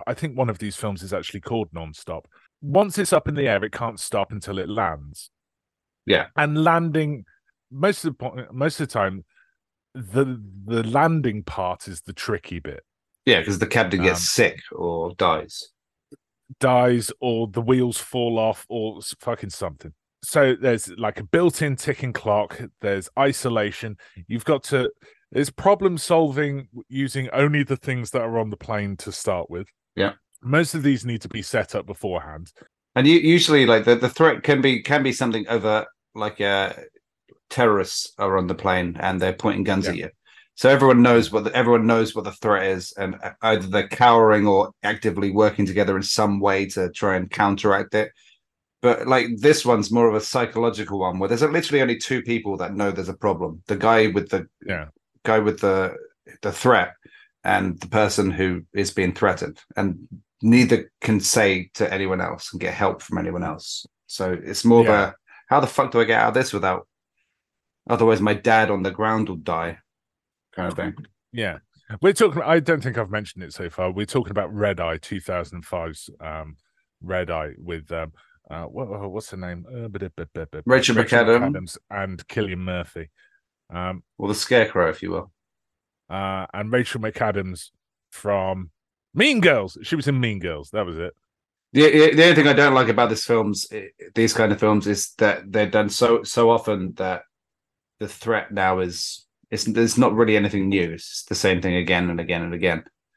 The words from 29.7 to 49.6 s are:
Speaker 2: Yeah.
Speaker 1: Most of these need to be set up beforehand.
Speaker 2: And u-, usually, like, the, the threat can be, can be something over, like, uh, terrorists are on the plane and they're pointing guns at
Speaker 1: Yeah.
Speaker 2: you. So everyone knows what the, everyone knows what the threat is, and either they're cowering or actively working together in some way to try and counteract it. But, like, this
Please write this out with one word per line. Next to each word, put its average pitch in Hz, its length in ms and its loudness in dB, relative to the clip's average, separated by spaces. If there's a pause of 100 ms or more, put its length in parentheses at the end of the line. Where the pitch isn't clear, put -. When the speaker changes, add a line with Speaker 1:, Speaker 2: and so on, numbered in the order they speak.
Speaker 2:
Yeah. 98 180 0 (280)
Speaker 1:
Most 147 320 0
of 156 100 -4
these 131 220 2
need 117 180 -6
to - 40 -12
be 110 140 -10
set - 340 -2
up 101 100 -6
beforehand. 87 680 -8 (420)
Speaker 2:
And 131 100 4
u-, 165 140 8
usually, 156 460 6
like, 110 180 6
the, 120 120 6
the 120 140 0
threat 160 340 2
can 139 180 4
be, 127 200 2
can 143 220 2
be 131 80 0
something 113 380 -2
over, 107 360 0 (300)
like, 104 260 -6
uh, 98 320 0 (760)
terrorists 107 680 0
are 95 200 0
on 92 100 -2
the 90 80 -4
plane 90 440 -2
and 95 220 -2
they're 92 120 0
pointing 98 300 -4
guns 98 240 -2
at 85 100 -4
Speaker 1:
Yeah. 78 80 -10
Speaker 2:
you. 78 60 -14 (440)
So 131 140 4
everyone 131 340 8
knows 117 280 6
what 104 120 0
the, 107 120 -4
everyone 117 300 4
knows 113 300 2
what 104 80 -6
the 98 80 -8
threat 98 340 0
is, 92 320 -4
and 92 180 -6 (280)
either 104 240 0
they're 95 200 0
cowering 113 600 6
or 98 240 4 (100)
actively 101 480 -2
working 104 380 2
together 95 280 0
in 98 60 -4
some 101 380 0
way 98 300 0
to 92 240 -4
try 98 220 -2
and 90 140 -4
counteract 101 640 0
it. 107 180 0 (680)
But, 120 240 2
like, 123 220 2 (100)
this 147 280 4